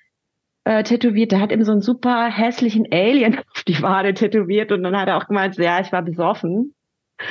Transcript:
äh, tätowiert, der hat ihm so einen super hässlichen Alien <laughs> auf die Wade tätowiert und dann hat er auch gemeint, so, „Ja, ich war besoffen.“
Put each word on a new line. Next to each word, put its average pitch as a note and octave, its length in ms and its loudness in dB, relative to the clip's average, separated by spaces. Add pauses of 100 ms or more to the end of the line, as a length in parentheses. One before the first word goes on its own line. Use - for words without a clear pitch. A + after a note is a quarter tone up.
(680)
äh, A3 140 2
tätowiert, A3+ 500 2
der G3 80 4
hat G#3 100 0
ihm A3 140 2
so G#3+ 80 0
einen G#3 80 4
super A#3+ 460 0
hässlichen A3 680 0
Alien A#3 460 2
<laughs> - 160 -16
auf - 100 -12
die D3+ 160 0
Wade F#3+ 320 0
tätowiert G#3 580 0
und F#3+ 120 0
dann F#3 160 -2
hat F#3+ 100 -2
er F3 80 0
auch - 100 -4
gemeint, G3 280 -2
so, F3+ 80 -2
„Ja, F3 180 2
ich F#3+ 120 -6
war F3+ 100 -2
besoffen.“ F3 720 -2 (560)